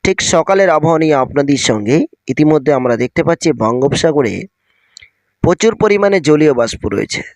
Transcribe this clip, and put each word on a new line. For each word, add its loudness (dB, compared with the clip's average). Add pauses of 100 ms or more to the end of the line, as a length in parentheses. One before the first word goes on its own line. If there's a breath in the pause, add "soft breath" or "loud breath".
ঠিক -2
সকালের 2
আবহাওয়া 2
নিয়ে 2
আপনাদের 0
সঙ্গে 0 (300)
ইতিমধ্যে 2
আমরা 0
দেখতে -4
পাচ্ছি -2
বঙ্গোপসাগরে 0 (1080 soft breath)
প্রচুর 2
পরিমাণে 2
জলীয় 2
বাষ্প -4
রয়েছে -6 (140)